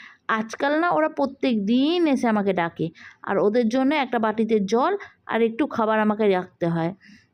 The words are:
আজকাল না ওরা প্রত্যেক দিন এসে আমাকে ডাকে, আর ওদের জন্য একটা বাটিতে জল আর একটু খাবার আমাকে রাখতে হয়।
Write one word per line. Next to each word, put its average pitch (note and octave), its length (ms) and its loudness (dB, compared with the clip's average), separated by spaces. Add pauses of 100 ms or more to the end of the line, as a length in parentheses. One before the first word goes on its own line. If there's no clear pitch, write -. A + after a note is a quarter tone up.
(280)
আজকাল C#4 520 -2
না F4 100 0
ওরা D#4 180 2
প্রত্যেক C4+ 580 -2
দিন D4 400 2
এসে B3 220 0
আমাকে G3+ 240 0
ডাকে, E3 380 -4 (320)
আর G3 160 -2
ওদের G#3+ 300 2
জন্য C4 260 2
একটা B3 240 -2
বাটিতে A3 420 0
জল B3 360 0 (300)
আর A3+ 160 0
একটু A3+ 240 0
খাবার A3 340 0
আমাকে G#3+ 280 2
রাখতে F3+ 380 -2
হয়। E3+ 280 -2 (400)